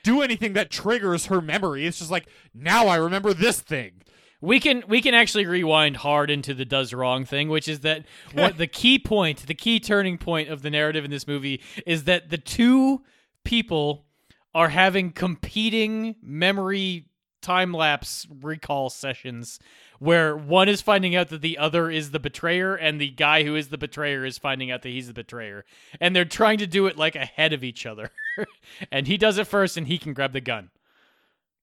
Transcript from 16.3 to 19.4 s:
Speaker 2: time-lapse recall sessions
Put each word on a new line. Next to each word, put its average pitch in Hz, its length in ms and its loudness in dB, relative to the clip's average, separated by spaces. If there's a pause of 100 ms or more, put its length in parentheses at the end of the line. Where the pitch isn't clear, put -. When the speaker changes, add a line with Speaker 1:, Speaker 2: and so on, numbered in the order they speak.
Speaker 2:
time-lapse 170 840 0 (160)
recall 143 480 -4
sessions 123 680 -10 (420)